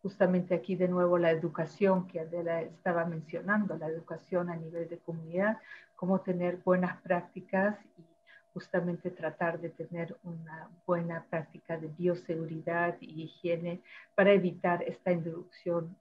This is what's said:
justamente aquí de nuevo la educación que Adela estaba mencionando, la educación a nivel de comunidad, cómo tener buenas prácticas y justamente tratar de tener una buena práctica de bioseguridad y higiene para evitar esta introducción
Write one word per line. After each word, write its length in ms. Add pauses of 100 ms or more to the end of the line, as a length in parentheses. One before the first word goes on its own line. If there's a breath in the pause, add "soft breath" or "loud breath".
justamente 520
aquí 220
de 140
nuevo 280
la 140
educación 760
que 120
Adela 420
estaba 440
mencionando, 720
la 100
educación 640
a 80
nivel 320
de 80
comunidad, 600 (360 loud breath)
cómo 240
tener 380
buenas 440
prácticas 760 (200)
y 60 (500 loud breath)
justamente 580
tratar 500
de 80
tener 540
una 460 (160)
buena 440
práctica 480
de 100
bioseguridad 1120
y 240
higiene 580 (320 loud breath)
para 200
evitar 500
esta 300
introducción 880